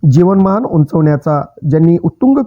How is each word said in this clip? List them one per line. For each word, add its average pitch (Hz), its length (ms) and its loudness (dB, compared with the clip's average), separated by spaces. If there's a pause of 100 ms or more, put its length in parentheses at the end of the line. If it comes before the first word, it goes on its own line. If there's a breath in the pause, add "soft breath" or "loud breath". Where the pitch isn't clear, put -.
जीवनमान 190 600 2
उंचवण्याचा 151 760 -2 (280)
ज्यांनी 165 320 2
उत्तुंग 262 440 0